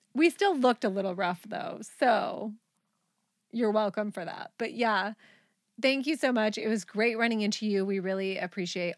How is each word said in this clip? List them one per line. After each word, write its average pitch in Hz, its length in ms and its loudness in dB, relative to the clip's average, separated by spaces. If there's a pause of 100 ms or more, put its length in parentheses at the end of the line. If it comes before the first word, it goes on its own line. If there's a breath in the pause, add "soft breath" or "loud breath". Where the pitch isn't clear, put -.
(140)
We 320 160 4
still 392 280 2
looked 247 260 4
a 214 60 2
little 190 260 -2
rough, 180 320 -2
though, - 320 -8 (200)
so 220 520 2 (1000)
you're 226 200 0
welcome 208 400 0
for 185 140 -8
that. - 320 -12
But, 226 160 -4
yeah, 214 400 0 (680 soft breath)
thank 262 260 2
you 311 80 2
so 262 160 2
much. 214 260 2
It - 120 -4
was 214 160 0
great 220 320 0
running 226 240 2
into 208 240 0
you. 196 200 2
We 196 140 -2
really 190 380 -2
appreciate 180 600 -4